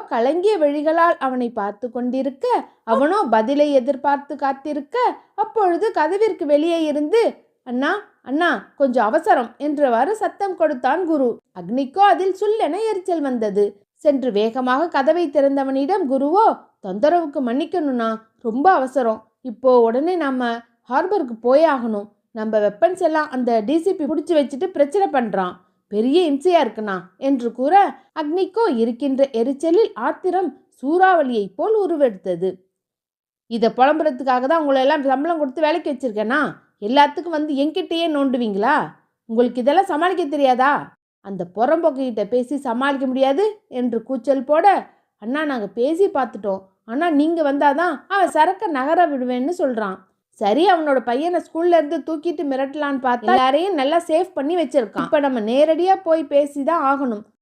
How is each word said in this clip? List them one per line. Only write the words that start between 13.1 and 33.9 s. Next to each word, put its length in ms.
வந்தது. 440
சென்று 380
வேகமாக 560
கதவை 400
திறந்தவனிடம் 800
குருவோ, 360
"தொந்தரவுக்கு 600
மன்னிக்கணும்னா, 680
ரொம்ப 320
அவசரம். 500
இப்போ 400
உடனே 360
நாம 440
ஹார்பருக்கு 520
போயே 260
ஆகணும். 400
நம்ம 280
வெப்பன்ஸ் 440
எல்லாம் 280
அந்த 300
டி 180
சி 160
பி 100
புடிச்சு 300
வச்சுட்டு 320
பிரச்சனை 420
பண்றான். 440
பெரிய 420
இம்சையா 300
இருக்குண்ணா" 360
என்று 340
கூற, 220
அக்னிக்கோ 500
இருக்கின்ற 560
எரிச்சலில் 640
ஆத்திரம் 560
சூறாவளியைப் 880
போல் 200
உருவெடுத்தது. 760
"இதை 240
புலம்புறதுக்காக 760